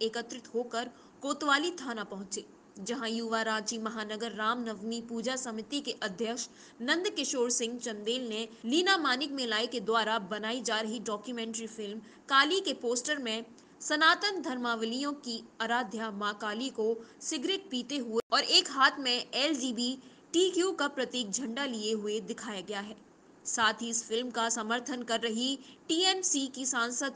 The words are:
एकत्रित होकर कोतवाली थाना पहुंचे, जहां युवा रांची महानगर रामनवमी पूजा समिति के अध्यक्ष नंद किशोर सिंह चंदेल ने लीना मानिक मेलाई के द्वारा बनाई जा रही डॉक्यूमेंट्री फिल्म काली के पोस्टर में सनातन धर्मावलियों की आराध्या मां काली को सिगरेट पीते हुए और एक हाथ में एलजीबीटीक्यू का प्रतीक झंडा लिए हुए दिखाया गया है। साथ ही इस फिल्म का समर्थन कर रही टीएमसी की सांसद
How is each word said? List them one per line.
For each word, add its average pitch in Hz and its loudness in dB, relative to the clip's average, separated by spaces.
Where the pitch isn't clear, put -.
एकत्रित 233 -4
होकर 233 -2
कोतवाली 294 2
थाना 254 -6
पहुंचे, 196 -8
जहां 233 -4
युवा 226 0
रांची 220 0
महानगर 220 -4
रामनवमी 226 -2
पूजा 233 -2
समिति 240 -4
के 269 -6
अध्यक्ष 220 -2
नंद 330 2
किशोर 262 0
सिंह 240 0
चंदेल 233 -2
ने 220 -4
लीना 359 6
मानिक 277 2
मेलाई 240 0
के 240 -4
द्वारा 220 2
बनाई 214 -4
जा 220 0
रही 220 -2
डॉक्यूमेंट्री 226 -6
फिल्म 214 -8
काली 294 6
के 349 0
पोस्टर 247 0
में 226 -2
सनातन 339 4
धर्मावलियों 247 0
की 240 -8
आराध्या 226 0
मां 208 -2
काली 214 -4
को 226 0
सिगरेट 339 -2
पीते 254 -2
हुए 233 0
और 262 6
एक 349 6
हाथ 269 6
में 247 0
एलजीबीटीक्यू 269 0
का 285 0
प्रतीक 247 -2
झंडा 233 -2
लिए 220 0
हुए 208 -2
दिखाया 202 -6
गया 196 -6
है। 208 -12
साथ 220 4
ही 233 -4
इस 226 -4
फिल्म 240 0
का 233 2
समर्थन 240 -2
कर 226 0
रही 240 0
टीएमसी 359 2
की 262 -6
सांसद 247 0